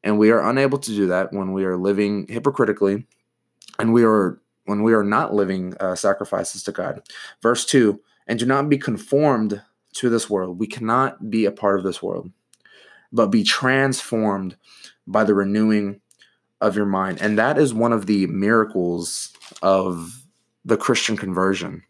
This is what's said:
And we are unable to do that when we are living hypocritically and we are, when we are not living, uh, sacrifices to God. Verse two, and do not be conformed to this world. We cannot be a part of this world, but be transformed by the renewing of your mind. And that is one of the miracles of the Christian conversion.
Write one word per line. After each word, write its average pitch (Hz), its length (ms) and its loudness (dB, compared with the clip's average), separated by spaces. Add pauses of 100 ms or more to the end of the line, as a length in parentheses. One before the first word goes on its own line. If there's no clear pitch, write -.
And 104 160 0
we 107 120 8
are 107 180 2
unable 135 300 0
to 117 120 -8
do 101 160 0
that 90 240 0
when 95 220 -6
we 95 100 -2
are 92 140 -2
living 101 500 0
hypocritically 107 800 0 (720)
and 113 140 2
we 117 100 6
are, 104 360 2 (260)
when 104 180 -2
we 113 100 4
are 107 100 4
not 104 300 0
living, 92 480 -2
uh, 92 140 -2
sacrifices 98 680 -2
to 101 80 -8
God. - 300 -8 (400)
Verse 117 240 0
two, 110 340 4 (280)
and 113 120 -4
do 120 60 -2
not 139 240 0
be 147 80 4
conformed 120 840 0 (320)
to 123 160 -2
this 117 200 0
world. 92 300 -4
We 107 80 -4
cannot 117 600 -2
be 107 160 0
a 98 60 2
part 101 260 2
of 92 80 -4
this 92 160 -4
world, 90 300 -8 (800)
but 113 160 2
be 104 160 2
transformed 113 1120 0 (480)
by 107 180 0
the 104 100 4
renewing 101 680 0 (600)
of 104 140 0
your 104 100 0
mind. 95 360 -2
And 107 160 0
that 131 200 2
is 139 160 2
one 117 200 2
of 104 120 -2
the 98 220 2
miracles 95 1080 -2 (280)
of 95 640 0 (420)
the 110 120 2
Christian 113 400 0
conversion. 92 720 -2